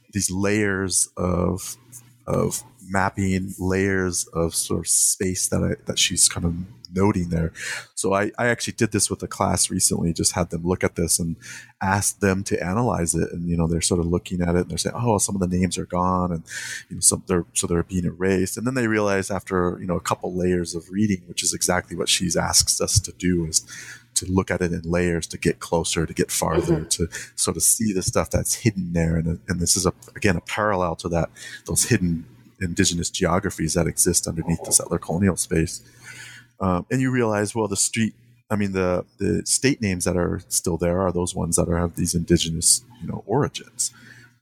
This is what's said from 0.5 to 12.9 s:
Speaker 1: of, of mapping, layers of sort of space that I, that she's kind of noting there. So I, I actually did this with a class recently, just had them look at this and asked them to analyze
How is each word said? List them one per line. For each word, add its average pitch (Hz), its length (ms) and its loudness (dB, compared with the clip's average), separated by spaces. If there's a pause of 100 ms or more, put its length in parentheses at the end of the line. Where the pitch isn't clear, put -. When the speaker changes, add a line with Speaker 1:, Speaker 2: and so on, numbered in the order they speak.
Speaker 1:
of, 90 580 0 (500)
of - 380 -2 (260)
mapping, 95 680 0
layers 92 680 0
of 82 280 -2
sort - 260 -2
of 87 60 -8
space - 640 0
that 90 140 2
I, 87 220 -2
that - 140 -4
she's - 300 2
kind - 160 -4
of 85 80 0 (420)
noting 95 340 2
there. 82 220 0 (440)
So - 180 0
I, 101 240 2
I 120 120 2
actually - 240 -2
did 113 180 2
this - 180 2
with 98 140 -4
a 90 40 -6
class - 440 0
recently, 90 420 2
just 85 200 0
had 90 180 0
them 82 120 -6
look 90 200 0
at 90 120 0
this 85 240 0
and 82 160 -2 (460)
asked 98 400 0
them 98 220 2
to - 200 -2
analyze 90 520 0